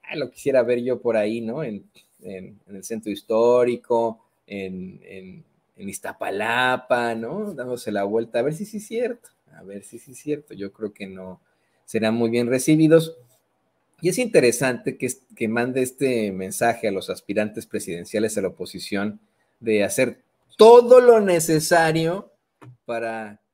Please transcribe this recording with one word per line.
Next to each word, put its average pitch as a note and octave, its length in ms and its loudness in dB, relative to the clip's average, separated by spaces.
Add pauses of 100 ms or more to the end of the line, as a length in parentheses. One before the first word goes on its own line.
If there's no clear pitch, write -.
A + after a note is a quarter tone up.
ah, - 140 -12
lo C3+ 140 -6
quisiera C3 320 0
ver A#2+ 200 0
yo B2 180 -4
por A2+ 160 -2
ahí, G#2+ 240 -2
¿no? A#2 220 -8
En, G#2+ 280 -12 (320)
en, G2 440 -16
en G2 100 -18
el G2 80 -18
centro A2 260 -10
histórico, A#2 1120 0 (220)
en, F#2+ 580 -12
en, F#2 400 -20 (320)
en G2 120 -14
Iztapalapa, A#2 1300 -4
¿no? D#3+ 380 -8
Dándose B2 400 -8
la G2 120 -2
vuelta, A#2 340 -4
a A#2 40 0
ver D3+ 120 -2
si G3 100 -10
sí G#3 140 -12
es G3+ 80 -14
cierto, A3+ 440 -8 (240)
a D#2+ 80 -20
ver G2 220 -18
si A#2 140 -20
sí C3 140 -20
es B2 60 -20
cierto, D3 360 -10
yo G2 180 -12
creo G#2+ 220 -10
que G2+ 120 -16
no F#2 340 -16 (440)
serán A2 300 -2
muy A#2 160 0
bien A#2+ 180 0
recibidos. D#3 680 4 (840)
Y D#3+ 80 -2
es F#3 100 -2
interesante C3 800 0
que, B2 160 -6 (240)
que A#2 100 -4
mande B2 360 -2
este B2 500 -2
mensaje G#2 560 -2
a G2 40 -2
los F#2+ 160 -8
aspirantes G#2+ 580 -6
presidenciales G2+ 680 -6
a G#2 40 -2
la F#2+ 80 -4
oposición G2 720 -8 (400)
de G#2+ 240 0
hacer - 380 -2 (340)
todo A#3+ 440 10
lo A#3 200 8
necesario E3 1120 0 (520)
para A2+ 560 -8 (140)